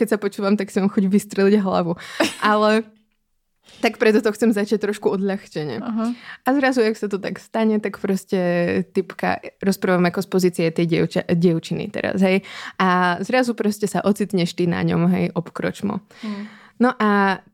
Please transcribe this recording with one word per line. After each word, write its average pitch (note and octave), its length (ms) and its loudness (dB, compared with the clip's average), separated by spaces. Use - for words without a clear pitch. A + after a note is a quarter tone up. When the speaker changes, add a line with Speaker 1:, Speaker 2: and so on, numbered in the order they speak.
Speaker 1:
keď A3 160 2
sa - 20 -14
počúvam, G3+ 380 0
tak G3 160 -6
si G#3 80 0
mám F#3+ 80 2
chuť F#3+ 240 2
vystreliť G3+ 480 2
hlavu. F3+ 320 0
Ale G#3+ 480 2
tak A3+ 220 0
preto G#3+ 180 6
to G#3+ 140 0
chcem A3+ 180 2
začať G#3 300 0
trošku G#3 260 -2
odľahčene. F#3+ 720 -4
Speaker 2:
Aha. A3+ 300 -4
Speaker 1:
A - 80 0
zrazu, C4 300 2
jak A3 160 0
sa G#3+ 100 -4
to G3 140 -4
tak F#3+ 160 -8
stane, A3 420 0
tak G3+ 220 -6
proste G3 360 -2
typka, F#3 460 -2
rozprávam F#3 480 2
ako G3 100 -4
z F#3 80 -8
pozície F3+ 360 0
tej E3+ 160 2
dievča-, E3 340 0
dievčiny E3+ 640 0
teraz, - 320 -4
hej. F#3+ 220 2
A F3+ 400 2
zrazu A#3+ 320 0
proste G#3 320 -2
sa F3+ 160 -2
ocitneš F#3+ 560 0
ty F3+ 80 0
na - 160 0
ňom, E3+ 320 2
hej, F3+ 180 0
obkročmo. F#3+ 720 -6
Speaker 2:
Hmm. G#3 300 -10
Speaker 1:
No B3 160 4
a G3+ 400 2